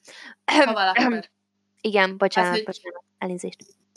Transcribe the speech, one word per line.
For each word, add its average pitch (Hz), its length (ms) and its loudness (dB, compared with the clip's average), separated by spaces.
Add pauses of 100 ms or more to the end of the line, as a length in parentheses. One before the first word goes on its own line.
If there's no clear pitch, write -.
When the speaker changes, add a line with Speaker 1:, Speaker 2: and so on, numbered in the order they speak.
(460)
Speaker 1:
Kaval 220 420 2
akkor. 226 420 0 (520)
Speaker 2:
Igen, 190 360 2
bocsánat, 190 320 2
Speaker 1:
Hát, 180 80 0
hogy 214 80 -4
Speaker 2:
bocsánat, 175 380 -14 (140)
elnézést. 185 400 -8 (400)